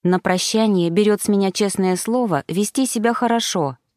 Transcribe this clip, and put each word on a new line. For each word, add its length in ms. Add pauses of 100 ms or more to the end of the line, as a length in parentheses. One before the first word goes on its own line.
На 180
прощание 720
берет 300
с 60
меня 240
честное 460
слово 500
вести 380
себя 280
хорошо 640 (180)